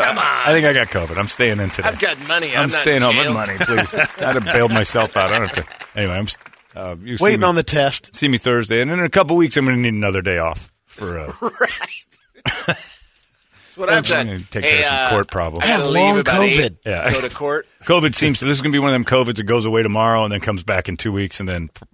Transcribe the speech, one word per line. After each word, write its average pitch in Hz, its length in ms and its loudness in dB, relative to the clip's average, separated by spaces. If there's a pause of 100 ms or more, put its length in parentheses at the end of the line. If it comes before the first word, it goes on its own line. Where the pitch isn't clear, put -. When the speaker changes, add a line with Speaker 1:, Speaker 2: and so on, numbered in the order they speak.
Speaker 1:
Come 131 140 0
on. - 60 0
Speaker 2:
I 131 280 2
think 160 140 4
I 143 60 4
got 123 160 2
covid. 85 300 -4
I'm 101 100 -2
staying 107 320 0
in 95 100 -2
today. 139 180 -2
Speaker 1:
I've 220 120 -4
got 165 260 -2
money. 165 260 0
Speaker 2:
I'm 131 120 2
Speaker 1:
I'm 139 60 0
not 156 100 0
Speaker 2:
staying 143 180 2
Speaker 1:
in 123 40 4
Speaker 2:
home. 120 140 4
Speaker 1:
jail. 120 180 0
Speaker 2:
Money, 104 240 -2
please. 117 360 0
Speaker 1:
<laughs> - 240 -2
Speaker 2:
I'd 131 160 0
have 120 100 0
bailed 120 280 2
myself 110 440 0
out. 95 160 0
I 113 60 0
don't 101 100 -2
have 90 180 -6
to. - 320 -16
Anyway, 92 160 -2
I'm 101 100 -4
s-, - 140 -6 (360)
uh, 90 280 -10
you 117 140 -8
see 175 80 0
Speaker 3:
Waiting 214 160 4
Speaker 2:
me, 185 60 2
Speaker 3:
on 175 80 4
the 165 80 2
test. - 540 0
Speaker 2:
see 147 120 0
me 123 100 2
Thursday, 117 420 0
and 135 100 -2
in 180 100 -4
a 170 100 0
couple 170 260 2
weeks, 160 200 2
I'm 139 80 2
gonna 127 120 2
need 123 160 0
another 98 300 -2
day 90 160 -2
off 82 340 -4 (140)
for, 87 320 -10
uh, 76 180 -10
Speaker 1:
<laughs> - 40 -16
Right. - 640 -6 (600)
That's - 1080 -12
what 185 140 -2
Speaker 2:
I'm 220 80 4
Speaker 1:
I've - 60 -2
done. 147 220 2
Speaker 2:
gonna 98 140 -6
take 101 240 -6
Speaker 1:
Hey, 151 60 4
Speaker 2:
care 151 100 4
of 147 60 2
some 139 100 0
Speaker 1:
uh, 131 140 0
Speaker 2:
court 101 200 0
problems. 85 340 -4
Speaker 1:
I 196 40 0
gotta 208 140 2
Speaker 3:
I - 20 -2
have 147 60 -2
Speaker 1:
leave 180 140 4
Speaker 3:
long 202 160 4
Speaker 1:
about 131 200 2
Speaker 3:
covid. 170 240 4
Speaker 1:
eight. 98 120 -4 (100)
Speaker 2:
Yeah. 98 240 -2
Speaker 1:
Go 131 100 0
to 127 100 -4
court. 147 440 -4
Speaker 2:
<laughs> - 100 -20
covid 156 300 4
seems 147 260 2
to, 127 60 -6
this 143 100 2
is 131 60 0
gonna 147 100 0
be 143 60 2
one 139 120 2
of 131 40 2
them 120 100 0
covids 123 320 2
that 110 80 -4
goes 113 220 2
away 113 160 2
tomorrow 110 420 2
and 104 80 -4
then 98 80 -4
comes 98 220 -4
back 95 260 -2
in 90 80 -6
two 107 160 -4
weeks, 98 280 -4
and 95 80 -6
then, 85 200 -6 (260)